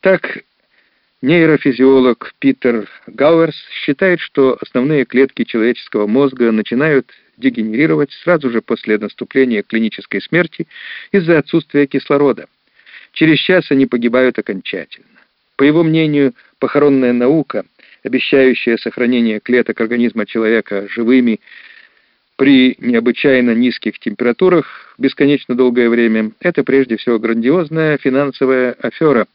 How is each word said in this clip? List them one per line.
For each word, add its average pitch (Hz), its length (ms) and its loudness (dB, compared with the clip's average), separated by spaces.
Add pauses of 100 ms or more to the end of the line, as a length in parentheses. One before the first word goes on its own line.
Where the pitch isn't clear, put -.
Так, - 380 -2 (800)
нейрофизиолог 135 1160 2
Питер 120 480 -2 (200)
Гауэрс 156 480 0 (280)
считает, 175 380 -2
что 131 400 0
основные 135 440 -2
клетки 131 380 0
человеческого 110 640 -2
мозга 127 440 0
начинают 123 560 0 (300)
дегенерировать 131 720 -2 (120)
сразу 156 260 0
же 113 120 -2
после 110 360 -4
наступления 110 640 -2
клинической 107 600 -6
смерти 170 460 -4 (440)
из-за 170 280 2
отсутствия 147 460 0
кислорода. 143 600 -2 (680)
Через 160 280 2
час 185 320 0
они 135 160 2
погибают 120 520 0
окончательно. - 680 -10 (500)
По 135 60 0
его 151 200 4
мнению, 151 500 2 (260)
похоронная 135 520 2
наука, 123 540 0 (380)
обещающая 127 720 0
сохранение 117 640 -2
клеток 120 400 -2
организма 113 440 -2
человека 107 640 -2
живыми 120 520 2 (960)
при 131 420 4
необычайно 120 720 0
низких 113 480 -2
температурах - 1000 -2
бесконечно 139 580 0
долгое 123 340 2
время, 110 500 0
это 170 240 -2
прежде 127 340 0
всего 117 220 -2
грандиозная 147 760 -2
финансовая 131 840 -2
афера 123 540 -2